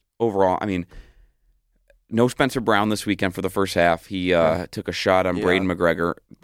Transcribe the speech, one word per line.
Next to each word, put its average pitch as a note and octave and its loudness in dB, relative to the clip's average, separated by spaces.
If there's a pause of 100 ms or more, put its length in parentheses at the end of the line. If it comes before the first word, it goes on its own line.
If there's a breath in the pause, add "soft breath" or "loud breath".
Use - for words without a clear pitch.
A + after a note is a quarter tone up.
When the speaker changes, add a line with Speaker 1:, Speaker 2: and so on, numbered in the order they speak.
(200)
Speaker 1:
overall, G2 2
I G#2+ -6
mean, F2+ -4 (1200 soft breath)
no A#2 2
Spencer C3 -2
Brown G#2+ 2
this G#2+ -4
weekend G2 -2
for F#2+ -8
the F#2 -2
first G2 -2
half. E2+ 2
He, F2+ -2
uh, E2 4
Speaker 2:
Yeah. F2 -8
Speaker 1:
took - -10
a F2 -6
shot F#2 0
on F2+ -2
Speaker 2:
Yeah. G#2 -4
Speaker 1:
Braden F#2 2
McGregor. E2+ 0 (280)